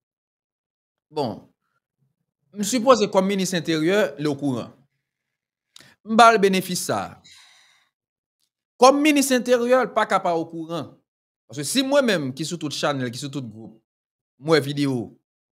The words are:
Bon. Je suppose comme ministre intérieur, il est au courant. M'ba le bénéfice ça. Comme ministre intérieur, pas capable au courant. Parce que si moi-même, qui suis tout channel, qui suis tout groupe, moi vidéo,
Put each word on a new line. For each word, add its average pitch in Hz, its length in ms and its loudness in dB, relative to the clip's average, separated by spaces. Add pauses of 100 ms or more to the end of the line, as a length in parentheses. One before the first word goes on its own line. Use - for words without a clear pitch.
(1120)
Bon. 131 360 -6 (1040)
Je 208 120 -8
suppose 226 480 2
comme 190 160 2
ministre 185 280 -2
intérieur, 165 640 0
il 147 60 -6
est 151 40 0
au 147 60 -2
courant. 135 380 -6 (1300)
M'ba 226 280 8
le 220 60 2
bénéfice 190 440 0
ça. 101 400 -6 (1500)
Comme 269 240 6
ministre 285 340 2
intérieur, 247 600 0
pas 214 100 2
capable 185 360 0
au 160 60 -6
courant. 165 520 -12 (480)
Parce 123 120 -14
que 151 40 -6
si 240 220 -2
moi-même, 220 500 0
qui 165 100 -8
suis 165 140 -10
tout 156 120 -8
channel, 139 420 -4
qui 123 80 -12
suis 139 100 -12
tout 143 100 -10
groupe, 110 400 -18 (560)
moi 156 220 2
vidéo, 135 580 -4 (400)